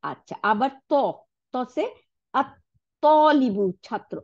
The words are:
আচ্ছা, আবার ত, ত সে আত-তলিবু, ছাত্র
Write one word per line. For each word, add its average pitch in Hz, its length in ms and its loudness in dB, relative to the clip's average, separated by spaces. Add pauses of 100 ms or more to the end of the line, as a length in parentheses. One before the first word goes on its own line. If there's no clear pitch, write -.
আচ্ছা, - 400 -14
আবার 214 280 0 (120)
ত, - 100 -8 (600)
ত 254 140 -4
সে - 140 -6 (520)
আত-তলিবু, 277 1300 0 (180)
ছাত্র - 420 -12